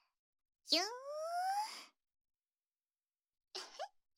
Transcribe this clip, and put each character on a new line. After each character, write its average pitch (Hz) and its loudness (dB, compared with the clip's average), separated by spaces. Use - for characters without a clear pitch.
ギ 311 6
ュ 359 6
ー。 392 2
<laughs> - -6